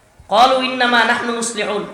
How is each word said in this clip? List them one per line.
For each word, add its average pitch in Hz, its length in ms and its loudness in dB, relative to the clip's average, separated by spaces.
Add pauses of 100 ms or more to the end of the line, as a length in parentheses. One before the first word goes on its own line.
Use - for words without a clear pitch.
(260)
"ক্বালু 254 340 4
ইন্নামা 247 440 0
নাহনু 240 280 -2
মুসলিহুন", 208 600 -6